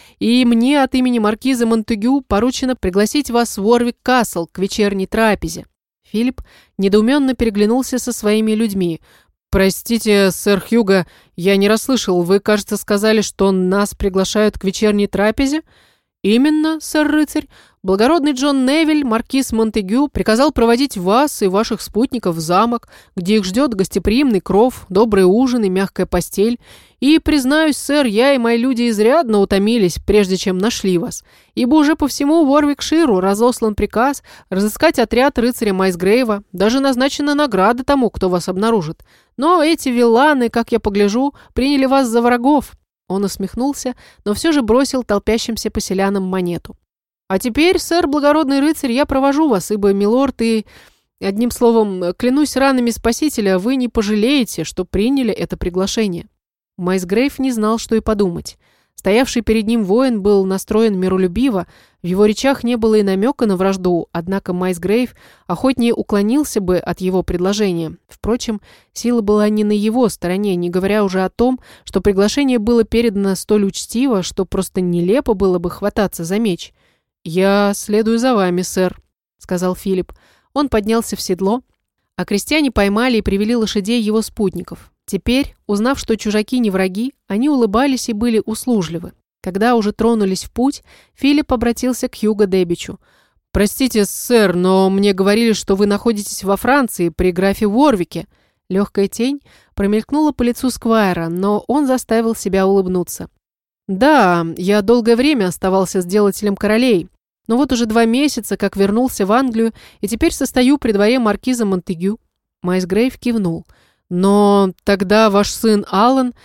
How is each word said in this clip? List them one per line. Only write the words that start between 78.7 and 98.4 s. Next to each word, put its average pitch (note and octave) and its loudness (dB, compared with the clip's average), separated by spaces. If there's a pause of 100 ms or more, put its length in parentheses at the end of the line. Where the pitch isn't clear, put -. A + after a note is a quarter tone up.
сказал F3+ -4
Филипп. F#3 -4 (400)
Он C#4 -2
поднялся A3 -2
в - -12
седло, F#3+ -2 (540)
а F3+ -6
крестьяне C#4 -2
поймали G#3+ 0
и G#3 0
привели G#3+ -2
лошадей A3 -2
его G#3+ 0
спутников. - -8 (120)
Теперь, B3 -2 (120)
узнав, A3 -2
что A3+ -2
чужаки G#3+ -2
не A3 0
враги, F#3+ -2 (140)
они A#3 0
улыбались B3 0
и A3+ -2
были A3 0
услужливы. F3+ -4 (280)
Когда G#3 0
уже G#3 0
тронулись G#3+ 0
в - -20
путь, C4 -2 (300)
Филипп D4 0
обратился A#3+ -2
к - -10
Хьюго G#3+ 0
Дебичу. F#3 -4 (520)
«Простите, G#3 0
сэр, G#3 2
но F#3+ 2
мне G3 2
говорили, G#3 2
что - 0
вы G3+ 2
находитесь G3+ -2
во G3 0
Франции A#3 0
при F#3 0
графе G3 0
Уорвике». G#3 0 (420)